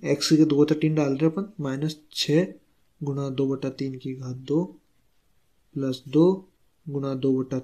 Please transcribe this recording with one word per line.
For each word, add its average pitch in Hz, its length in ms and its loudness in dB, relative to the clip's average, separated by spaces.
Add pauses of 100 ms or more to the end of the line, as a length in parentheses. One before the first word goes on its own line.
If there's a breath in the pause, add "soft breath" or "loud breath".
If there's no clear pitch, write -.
एक्स 143 260 0
के 156 140 8
दो 147 180 4
बटा 151 120 4
तीन 156 200 0
डाल 151 120 2
रहे 139 180 0
हैं 160 60 2
अपन, 196 200 -6 (100)
माइनस 143 360 -4 (160)
छः 160 320 2 (560)
गुणा 139 300 -4
दो 135 160 0
बटा 135 240 -4
तीन 135 260 -8
की 131 180 -10
घात 127 200 -10 (120)
दो 151 160 0 (1120)
प्लस 135 340 -4
दो 151 180 6 (580)
गुणा 139 300 -6
दो 131 240 0
बटा 131 240 -4